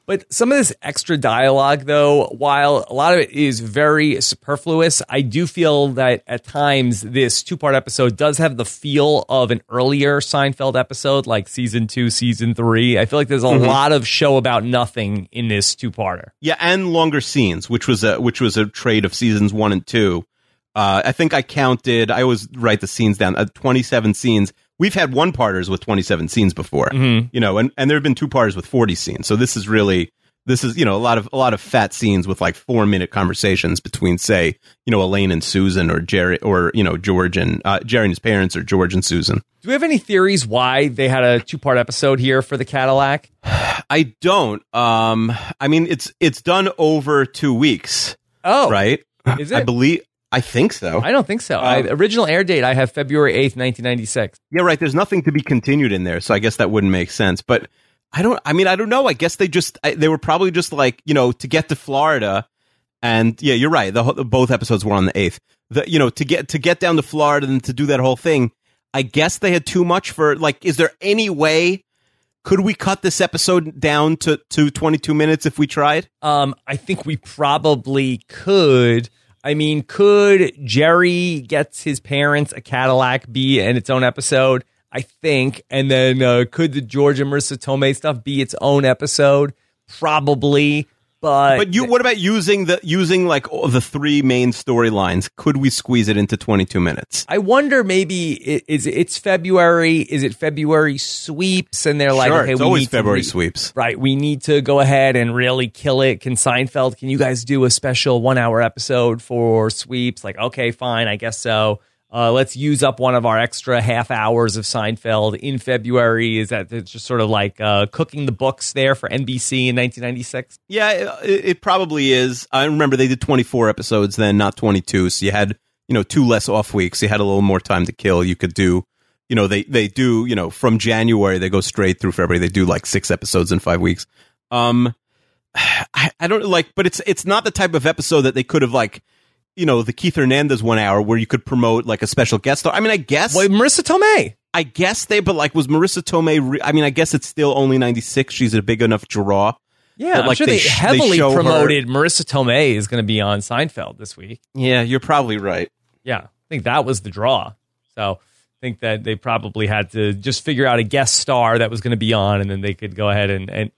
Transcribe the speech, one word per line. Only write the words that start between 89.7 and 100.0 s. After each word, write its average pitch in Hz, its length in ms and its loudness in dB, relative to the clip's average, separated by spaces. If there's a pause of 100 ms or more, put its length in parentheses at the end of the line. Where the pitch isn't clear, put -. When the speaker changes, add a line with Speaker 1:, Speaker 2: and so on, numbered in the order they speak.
Speaker 1:
Probably. 147 880 0 (340)
But 139 360 4
Speaker 2:
But 185 160 0
you, 247 120 0
what 240 160 2
about 240 180 0
using 196 460 0
the, 180 180 0
using, 180 420 2
like, 147 260 -2
all - 160 -4
the 123 140 2
three 147 400 -2
main 127 300 2
storylines? 107 840 0
Could 143 220 0
we 135 140 0
squeeze 117 360 0
it 107 100 0
into 101 200 0
twenty-two 98 420 -2
minutes? - 480 -4
Speaker 1:
I 190 120 -2
wonder 254 440 2
maybe 185 560 -2 (180)
i-, - 100 -6
is 143 180 -2
it's - 320 -2
February? 170 840 2